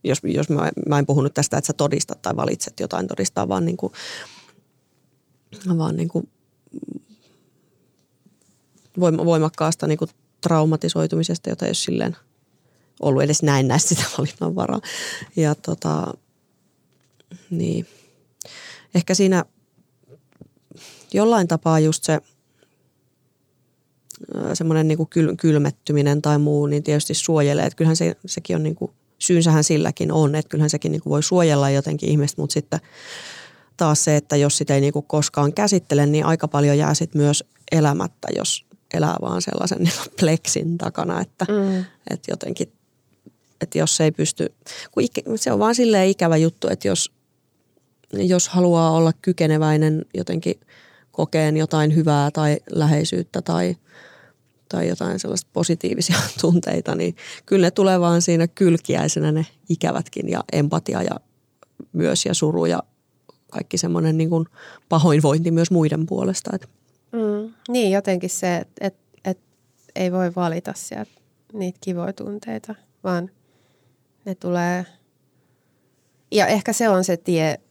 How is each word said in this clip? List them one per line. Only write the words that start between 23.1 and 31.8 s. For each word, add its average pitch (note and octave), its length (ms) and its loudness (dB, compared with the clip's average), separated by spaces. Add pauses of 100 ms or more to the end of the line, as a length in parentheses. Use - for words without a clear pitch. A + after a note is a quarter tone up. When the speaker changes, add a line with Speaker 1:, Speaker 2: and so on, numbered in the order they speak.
Speaker 1:
ö, - 200 -6
semmonen D#3+ 320 0
niinku D#3 180 0
kyl-, D#3+ 320 0
kylmettyminen D3 840 2
tai D3 180 2
muu, D3 260 2
niin D3 180 -2
tietysti D3+ 300 0
suojelee. D3+ 520 2
Et - 100 -2
kyllähän D#3+ 200 4
se, E3+ 200 0 (100)
sekin F3+ 300 -6
on D#3 80 0
niinku, D#3 300 -6 (260)
syynsähän E3 440 4
silläkin D#3 480 0
on, D#3 240 2
et D#3 120 -2
kyllähän D3+ 220 0
sekin D3+ 220 -2
niinku D#3 180 -4
voi D3 140 2
suojella D3+ 460 4
jotenkin C#3 400 -2